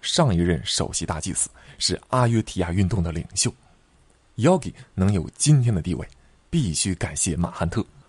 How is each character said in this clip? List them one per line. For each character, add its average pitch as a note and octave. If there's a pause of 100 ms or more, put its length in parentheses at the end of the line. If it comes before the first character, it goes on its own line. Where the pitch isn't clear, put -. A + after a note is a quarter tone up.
上 D3
一 E2
任 F2
首 -
席 -
大 D#2+
祭 F#2+
司， - (280)
是 - (100)
阿 B2+
约 A#2
提 -
亚 F2
运 F#2
动 F2
的 E2+
领 D#2+
袖。 - (840)
Yogi C3+ (220)
能 F#2+
有 F2+
今 D3
天 A#2
的 E2
地 F2+
位， - (400)
必 B2+
须 F#2
感 D2
谢 E2
马 E2+
汉 -
特。 G2 (240)